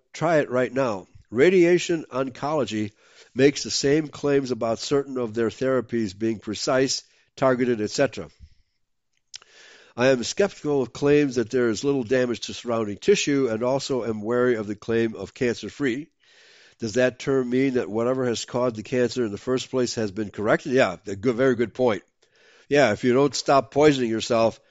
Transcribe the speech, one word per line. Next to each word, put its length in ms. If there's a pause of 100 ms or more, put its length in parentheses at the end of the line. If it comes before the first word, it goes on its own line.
(140)
try 240
it 140
right 200
now. 360 (240)
Radiation 800
oncology 800 (420)
makes 300
the 80
same 380
claims 420
about 260
certain 400
of 160
their 160
therapies 640
being 220
precise, 640 (340)
targeted, 460
et 80
cetera. 400 (1700)
I 100
am 140
skeptical 600
of 100
claims 440
that 120
there 200
is 140
little 200
damage 380
to 120
surrounding 440
tissue 520
and 140
also 420
am 160
wary 340
of 120
the 80
claim 400
of 180
cancer-free. 760 (720)
Does 160
that 240
term 320
mean 240
that 160
whatever 360
has 200
caused 300
the 80
cancer 420
in 60
the 80
first 320
place 240
has 160
been 180
corrected? 440
Yeah, 240 (100)
a 80
good, 200
very 200
good 180
point. 300 (640)
Yeah, 220
if 120
you 80
don't 220
stop 380
poisoning 400
yourself, 480 (100)